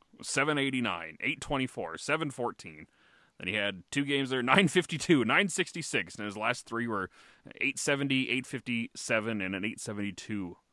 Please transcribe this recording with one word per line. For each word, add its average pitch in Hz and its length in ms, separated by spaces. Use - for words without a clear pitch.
seven 147 360
eighty-nine, 107 640
eight 139 180
twenty-four, 123 600
seven 156 320
fourteen. 85 560
Then - 80
he 95 60
had 101 380
two 143 140
games 139 260
there, 131 120
nine 139 240
fifty-two, 160 560
nine 156 260
sixty-six - 640
and - 100
his - 120
last 113 280
three 117 220
were 98 240
eight 135 180
seventy, 139 500
eight 127 180
fifty-seven, 117 960
and 95 140
an 92 80
eight 113 160
seventy-two. 101 800